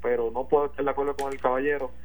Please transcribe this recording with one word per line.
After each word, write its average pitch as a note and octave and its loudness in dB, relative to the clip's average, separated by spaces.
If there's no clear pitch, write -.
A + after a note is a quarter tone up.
Pero A#2+ 0
no B2+ -4
puedo D3 4
estar C#3+ -4
de C#3 2
acuerdo C#3+ 0
con C#3 -2
el C3+ -8
caballero C3+ 0